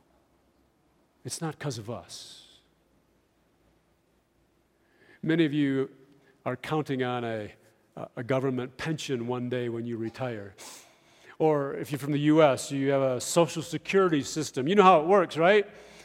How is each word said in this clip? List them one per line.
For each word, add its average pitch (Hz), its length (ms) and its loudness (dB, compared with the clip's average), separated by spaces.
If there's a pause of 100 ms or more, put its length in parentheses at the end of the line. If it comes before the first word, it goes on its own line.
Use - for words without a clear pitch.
(1200)
It's - 160 -12
not 160 200 -8
'cause 131 180 -8
of 104 100 -14
us. - 600 -14 (2750)
Many 165 220 2
of 143 80 0
you 135 360 0 (560)
are 127 120 -4
counting 139 480 -4
on 123 180 -4
a, 110 300 -8 (640)
a 127 80 -10
government 127 520 -4
pension 135 520 -6
one 123 200 -4
day 123 200 -4
when 117 180 -6
you 117 120 -6
retire. 110 580 -8 (840)
Or 147 360 0
if 151 180 -8
you're 147 80 -6
from 143 100 -6
the 147 100 0
U 151 220 6
S, 135 300 4
you 139 180 -2
have 135 120 2
a 127 180 0
Social 160 420 0
Security 165 600 0
system. 143 420 -6
You 185 80 0
know 208 80 8
how 185 180 8
it 151 60 -2
works, 180 300 4
right? 196 280 4 (400)